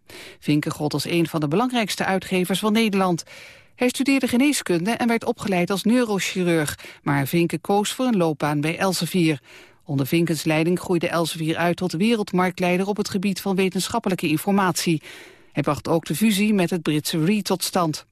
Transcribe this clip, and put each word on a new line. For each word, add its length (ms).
Vinken 320
gold 220
als 120
een 240
van 120
de 80
belangrijkste 560
uitgevers 540
van 140
Nederland. 500
Hij 140
studeerde 400
geneeskunde 600
en 180
werd 160
opgeleid 460
als 140
neurochirurg, 960
maar 240
Vinken 340
koos 320
voor 140
een 100
loopbaan 440
bij 180
Elsevier. 600
Onder 220
Vinkens 380
leiding 360
groeide 280
Elsevier 480
uit 200
tot 160
wereldmarktleider 920
op 100
het 120
gebied 320
van 160
wetenschappelijke 720
informatie. 720
Hij 100
bracht 260
ook 160
de 120
fusie 380
met 160
het 120
Britse 420
Reed 200
tot 200
stand. 480